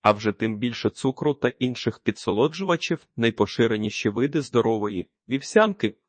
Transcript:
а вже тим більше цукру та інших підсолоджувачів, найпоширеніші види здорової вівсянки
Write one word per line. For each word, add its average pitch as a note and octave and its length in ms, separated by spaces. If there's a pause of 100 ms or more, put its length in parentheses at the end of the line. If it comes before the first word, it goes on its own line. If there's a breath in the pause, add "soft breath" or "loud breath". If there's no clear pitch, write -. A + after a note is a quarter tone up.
а G#2+ 100
вже G#2 200
тим A2 260
більше A#2 320
цукру C#3 440
та - 140
інших B2 500
підсолоджувачів, D#3+ 1080 (100)
найпоширеніші A2+ 920
види C#3 320
здорової G#2+ 680 (200)
вівсянки C3+ 680 (140)